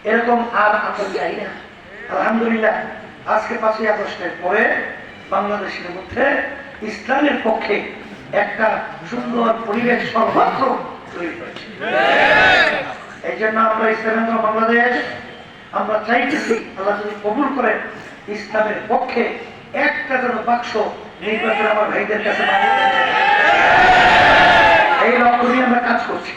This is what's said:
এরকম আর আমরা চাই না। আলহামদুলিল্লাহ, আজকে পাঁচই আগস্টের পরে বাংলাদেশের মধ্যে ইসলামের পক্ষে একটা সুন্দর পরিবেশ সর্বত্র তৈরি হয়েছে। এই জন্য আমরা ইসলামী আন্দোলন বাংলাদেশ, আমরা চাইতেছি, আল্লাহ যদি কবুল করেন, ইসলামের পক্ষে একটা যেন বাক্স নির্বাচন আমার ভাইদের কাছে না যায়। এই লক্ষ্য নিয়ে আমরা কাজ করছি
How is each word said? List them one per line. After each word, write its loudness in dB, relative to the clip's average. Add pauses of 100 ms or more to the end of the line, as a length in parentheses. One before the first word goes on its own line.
এরকম 2
আর 4
আমরা -2
চাই -4
না। -8 (680)
আলহামদুলিল্লাহ, 2 (500)
আজকে 0
পাঁচই 0
আগস্টের -4 (120)
পরে 2 (540)
বাংলাদেশের -4
মধ্যে -4 (560)
ইসলামের -2
পক্ষে -2 (500)
একটা 0 (300)
সুন্দর -2 (120)
পরিবেশ 0
সর্বত্র 0 (380)
তৈরি -8
হয়েছে। -14 (1600)
এই -6
জন্য 0
আমরা 2
ইসলামী 0
আন্দোলন 0
বাংলাদেশ, 2 (760)
আমরা -2
চাইতেছি, 0 (240)
আল্লাহ -2
যদি -6
কবুল 0
করেন, 0 (500)
ইসলামের -4
পক্ষে 0 (400)
একটা -2
যেন -2
বাক্স 0 (460)
নির্বাচন -2
আমার 2
ভাইদের -2
কাছে 0
না 0
যায়। 2 (2000)
এই 4
লক্ষ্য 4
নিয়ে 2
আমরা 4
কাজ 0
করছি -6